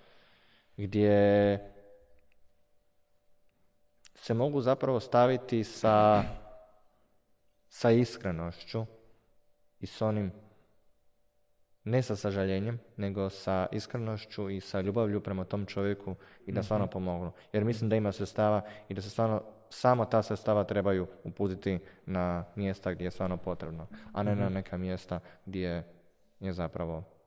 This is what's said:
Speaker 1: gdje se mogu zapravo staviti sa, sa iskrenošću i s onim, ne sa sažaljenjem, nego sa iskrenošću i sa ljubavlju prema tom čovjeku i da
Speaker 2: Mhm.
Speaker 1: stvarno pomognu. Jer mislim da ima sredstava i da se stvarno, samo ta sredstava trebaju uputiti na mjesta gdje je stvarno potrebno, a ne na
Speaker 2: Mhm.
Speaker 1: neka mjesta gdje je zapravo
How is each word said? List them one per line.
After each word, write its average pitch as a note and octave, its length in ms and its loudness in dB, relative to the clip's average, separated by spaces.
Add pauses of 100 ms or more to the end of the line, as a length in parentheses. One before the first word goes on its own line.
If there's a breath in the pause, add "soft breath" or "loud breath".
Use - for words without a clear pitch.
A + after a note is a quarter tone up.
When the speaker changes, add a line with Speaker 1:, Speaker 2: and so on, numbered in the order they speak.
(760 soft breath)
Speaker 1:
gdje G2+ 840 6 (2500)
se - 180 -4
mogu C#3 280 2
zapravo C3 380 2
staviti B2 640 4
sa, G#2+ 600 6 (1500)
sa - 220 2
iskrenošću G2 960 0 (960)
i F#2+ 60 -10
s - 160 -10
onim, G#2 300 0 (1500)
ne A#2+ 180 2
sa A2 140 -4
sažaljenjem, G2 640 -2 (180)
nego G2 320 -2
sa F#2+ 420 -2
iskrenošću G#2+ 800 -6
i G2 120 -4
sa G2 200 -4
ljubavlju G#2 400 0
prema F#2+ 220 -4
tom G2+ 220 -4
čovjeku G2 500 -4 (300 loud breath)
i G2 60 -8
da G2+ 80 -2
Speaker 2:
Mhm. F#2+ 60 -4
Speaker 1:
stvarno G2+ 220 0
pomognu. F2+ 440 -4 (220 soft breath)
Jer G#2 100 2
mislim A2+ 260 0
da G#2+ 60 4
ima G#2 160 2
sredstava G#2 500 0 (280 loud breath)
i G2 40 -6
da G2 80 -6
se G2+ 80 -10
stvarno, A2 320 0 (280)
samo B2 360 2
ta G#2+ 180 4
sredstava G#2 400 0
trebaju F#2+ 440 2 (160)
uputiti F#2+ 560 -2 (260 loud breath)
na F2+ 380 -2 (120)
mjesta G2 380 -4
gdje F2 120 -6
je F2+ 60 -2
stvarno F2+ 260 -4
potrebno, E2 500 -8 (260 loud breath)
a G2+ 100 -2
ne G#2 120 2
na G2+ 100 0
Speaker 2:
Mhm. F#2+ 80 -2
Speaker 1:
neka F#2+ 240 -4
mjesta F#2 420 -6 (260 loud breath)
gdje F2 380 -4 (560)
je F#2+ 140 -6
zapravo E2 500 -6 (240)